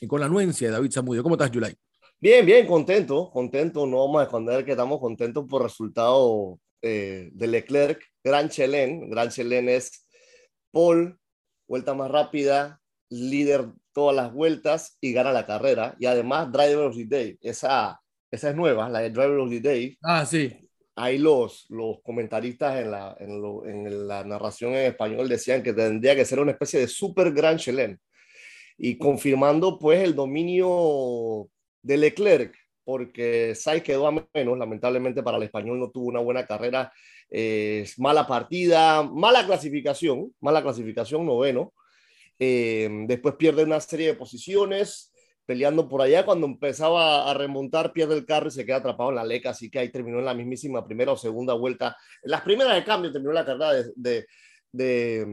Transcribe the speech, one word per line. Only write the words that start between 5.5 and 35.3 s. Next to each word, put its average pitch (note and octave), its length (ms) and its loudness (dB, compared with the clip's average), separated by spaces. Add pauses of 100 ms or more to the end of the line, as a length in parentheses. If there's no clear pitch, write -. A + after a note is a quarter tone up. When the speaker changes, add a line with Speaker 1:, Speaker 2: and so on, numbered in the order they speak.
Speaker 2:
el A#2 60 -2
resultado, A2 920 0 (200)
eh, G2 520 -6
de G2+ 160 -6
Leclerc. C#3+ 520 0 (220)
Gran C#3+ 260 2
Chelén, C#3+ 640 -2
Gran A#2 200 -2
Chelén B2 380 -2
es - 380 -2 (640)
pole, E3+ 460 4 (500)
vuelta C3 280 -4
más C3+ 180 -6
rápida, C#3+ 680 0 (300)
líder C3+ 560 0 (280)
todas C#3+ 200 4
las B2 180 -2
vueltas D#3 680 -2
y B2+ 120 -2
gana B2 200 2
la A2+ 120 0
carrera. A2+ 540 -2
Y B2 80 -2
además, B2 460 0
Driver D3 320 4
of B2 100 -2
the A#2 120 -10
Day. A2 340 -4
Esa, A2+ 600 -2 (300)
esa C#3+ 200 -4
es C#3+ 40 -4
nueva, C3 340 0
la A#2 120 -4
de A2+ 100 -4
Driver C#3 280 2
of B2+ 120 -2
the A#2+ 100 -6
Day. C3 420 -2
Speaker 1:
Ah, E3 220 0
sí. C#3 460 -4 (240)
Speaker 2:
Ahí B2+ 240 -2
los, C#3 500 2
los A2 340 -8
comentaristas A#2+ 800 -6
en A2 120 -6
la, G2 260 -12
en G#2 240 -12
lo, G#2 240 -10
en G2+ 400 -8
la G2+ 160 -8
narración G#2 520 -6
en C3+ 120 2
español A#2 420 -2
decían B2 360 0
que A#2+ 80 -2
tendría A2 420 2
que C3 100 4
ser B2+ 140 -2
una C#3+ 140 2
especie C#3+ 260 -2
de B2+ 80 2
super F3+ 460 0
Gran D#3 240 2
Chelén. B2 420 -4 (760)
Y B2 220 -4
confirmando, C#3+ 840 2
pues, D#3 240 6
el E3 100 2
dominio C#3 1300 0 (340)
de C3+ 140 0
Leclerc, D3+ 580 4 (300)
porque A#2+ 720 -2
Sainz D#3+ 260 -2
quedó C#3+ 240 2
a D3+ 60 2
menos, C3+ 460 -2
lamentablemente B2 680 -2
para A2+ 140 -2